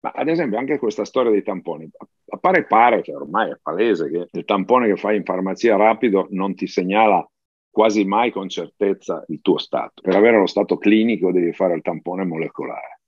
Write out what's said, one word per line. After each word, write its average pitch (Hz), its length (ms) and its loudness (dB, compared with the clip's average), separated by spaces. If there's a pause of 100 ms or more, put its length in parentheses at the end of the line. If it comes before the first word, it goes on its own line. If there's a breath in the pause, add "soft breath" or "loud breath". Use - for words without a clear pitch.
Ma - 120 -8
ad 131 140 -4
esempio 156 300 -2
anche 135 200 -2
questa 107 260 -2
storia 120 260 0
dei 101 120 2
tamponi, 82 540 -8
a-, - 100 -20 (240)
appare 180 360 0
pare 113 360 4
che 76 120 -10
ormai 78 380 -4
è - 100 -14
palese 82 480 0
che 85 200 -4
il 82 140 -10
tampone 104 440 2
che 98 80 2
fai 107 200 -2
in 98 80 -4
farmacia 95 520 0
rapido 107 540 2
non 98 240 -4
ti 95 120 -6
segnala 98 580 2 (460)
quasi 107 340 2
mai 107 280 0
con 95 160 -10
certezza 95 800 -4
il - 120 -10
tuo - 180 2
stato. - 440 -8
Per 92 120 0
avere 110 240 6
lo 95 80 4
stato 98 300 0
clinico 107 560 2
devi 87 200 0
fare 90 220 0
il 76 80 -6
tampone 90 420 -6
molecolare. 80 840 -8